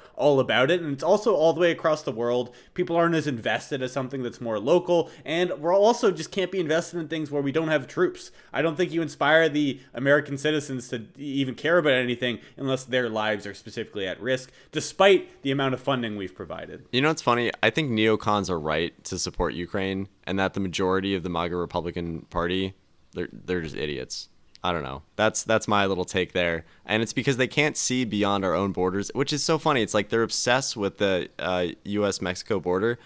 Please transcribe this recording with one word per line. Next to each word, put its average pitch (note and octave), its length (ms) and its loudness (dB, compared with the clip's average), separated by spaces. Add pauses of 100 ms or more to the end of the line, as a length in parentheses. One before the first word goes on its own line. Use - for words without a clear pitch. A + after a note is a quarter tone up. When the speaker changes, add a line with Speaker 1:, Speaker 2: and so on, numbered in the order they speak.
(160)
Speaker 1:
all C#3 240 6
about A#2+ 320 4
it. F3 100 2
And D3+ 120 -4
it's C3+ 100 -6
also G3+ 320 4
all D#3 180 6
the D3+ 60 -4
way F3 120 4
across D#3+ 320 0
the C#3+ 100 -4
world. A#2+ 420 -2 (180)
People F3 220 -2
aren't E3+ 200 4
as D3 120 0
invested B2 540 -2
as B2+ 100 -4
something C3 320 -6
that's A#2 160 -8
more A2+ 200 -4
local. E3+ 500 2 (160)
And F3 340 0
we're E3+ 160 2
also G#3+ 340 4
just D#3+ 220 -4
can't F3+ 180 -2
be F#3+ 120 -2
invested E3 400 -2
in D3+ 80 -8
things D#3 200 -6
where C#3+ 120 -2
we C#3 100 -2
don't D#3+ 160 0
have D3 180 0
troops. - 460 -2 (220)
I C#3 80 0
don't D#3 160 0
think E3+ 160 0
you E3 80 0
inspire D#3 480 4
the C#3+ 320 -2 (120)
American C#3 440 2
citizens C#3 500 -4
to A2+ 160 -6 (140)
even C#3 360 -2
care E3 260 2
about D3+ 160 4
anything B2 440 0 (160)
unless C3+ 300 -4
their B2 240 0
lives G#2+ 360 -2
are G2+ 80 -10
specifically G2+ 540 -8
at E2+ 140 -6
risk, B2+ 320 -4 (180)
despite - 720 2
the C3+ 100 -2
amount C3+ 220 0
of - 80 -4
funding A#2+ 340 -2
we've G2 200 -8
provided. E2+ 580 -12
Speaker 2:
You B2 80 2
know D3+ 80 4
what's D#3+ 120 0
funny? A#2+ 300 2 (100)
I A2+ 100 4
think D3 200 0
neocons G#2+ 580 2
are F2 100 -2
right D#2 440 -2
to F#2 160 -6
support E2+ 340 -2
Ukraine, F#2+ 540 -4 (180)
and F#2+ 140 -2
that F#2+ 140 0
the - 60 -6
majority F#2+ 540 0
of F2+ 100 -2
the F2+ 60 -6
maga E2+ 280 -2
Republican E2+ 720 -4
Party, F#2 440 -2 (400)
they're, F2 200 -6
they're F2+ 280 -4
just D#2 140 -8
idiots. C2+ 540 -8 (340)
I F2+ 100 0
don't D#2+ 100 -4
know. C2+ 200 -10 (120)
That's, G#2+ 280 0
that's A2 240 0
my G2+ 180 2
little F#2 180 -2
take F2+ 300 -2
there. E2+ 320 0 (200)
And G#2+ 160 0
it's A2+ 120 -2
because B2+ 240 0
they B2 100 2
can't D3+ 300 0
see B2+ 260 0
beyond G2+ 400 0
our F2+ 100 2
own F#2+ 200 0
borders, F#2 400 0
which C3+ 180 -2
is C#3+ 120 -2
so D#3+ 140 2
funny. D3 240 2
It's G2+ 120 -2
like G#2 160 0
they're A2+ 140 2
obsessed B2 520 0
with G2 220 -2
the, F#2+ 320 2 (100)
uh, F2+ 280 0 (180)
U G2+ 200 0
S G2 160 -2
Mexico F#2+ 380 -4
border, F#2+ 460 0